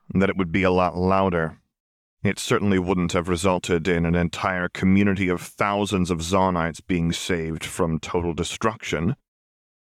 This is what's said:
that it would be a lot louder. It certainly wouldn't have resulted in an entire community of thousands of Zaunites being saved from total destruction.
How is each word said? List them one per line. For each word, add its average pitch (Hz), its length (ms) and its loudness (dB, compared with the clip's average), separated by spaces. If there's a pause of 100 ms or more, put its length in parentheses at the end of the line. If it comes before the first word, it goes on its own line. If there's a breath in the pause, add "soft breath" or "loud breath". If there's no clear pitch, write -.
(140 loud breath)
that 95 160 4
it 87 60 -4
would 92 160 -2
be 92 100 2
a 92 80 4
lot 90 260 2
louder. 90 640 0 (640)
It 98 160 -2
certainly 101 400 2
wouldn't 90 340 0
have 87 160 0
resulted 87 580 0
in 85 200 2
an 85 80 2
entire 87 560 -2
community 98 580 2
of 87 140 -2
thousands 101 680 0
of 85 100 0
Zaunites 87 680 0
being 85 260 0
saved 80 540 -4
from 82 320 -2
total 87 340 -4
destruction. 87 840 -4 (680)